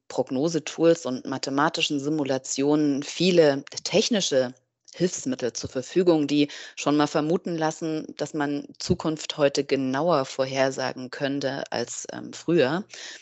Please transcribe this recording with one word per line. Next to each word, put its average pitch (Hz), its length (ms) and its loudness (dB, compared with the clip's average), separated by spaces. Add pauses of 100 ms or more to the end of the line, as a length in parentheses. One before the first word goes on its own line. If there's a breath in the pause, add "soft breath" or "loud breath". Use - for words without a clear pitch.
Prognosetools 160 960 2
und 127 220 -6
mathematischen 143 720 0
Simulationen 143 1040 0
viele 165 600 4 (200)
technische 165 720 2 (400)
Hilfsmittel 131 580 -2
zur - 160 -8
Verfügung, 160 560 2
die 147 220 2 (280 loud breath)
schon 147 220 2
mal 147 80 4
vermuten 165 500 -2
lassen, 156 520 -4 (100)
dass 147 160 -6
man 143 340 -4 (120)
Zukunft - 580 -2
heute 143 260 2
genauer 135 640 2
vorhersagen 135 840 -2
könnte 139 600 -4
als, - 400 -6
ähm, - 220 -12
früher. 160 520 2 (360 loud breath)